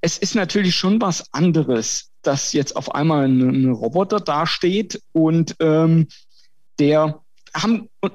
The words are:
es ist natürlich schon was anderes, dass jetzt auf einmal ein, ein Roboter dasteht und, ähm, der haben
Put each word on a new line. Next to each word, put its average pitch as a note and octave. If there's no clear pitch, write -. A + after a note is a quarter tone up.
es -
ist -
natürlich F#3+
schon G#3
was F#3
anderes, C#3+
dass C#3
jetzt C#3+
auf -
einmal D3
ein, C3
ein C3
Roboter E3+
dasteht F3
und, D#3+
ähm, D#3+
der D3+
haben G3+